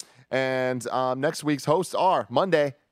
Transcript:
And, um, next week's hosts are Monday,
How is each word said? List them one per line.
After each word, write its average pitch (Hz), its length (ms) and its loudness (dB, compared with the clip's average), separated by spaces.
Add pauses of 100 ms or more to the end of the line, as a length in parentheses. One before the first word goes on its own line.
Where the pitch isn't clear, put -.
(300)
And, 131 580 -2
um, 127 320 -2
next 151 220 -2
week's 147 220 -2
hosts 160 300 0
are 151 340 2
Monday, 147 460 2 (180)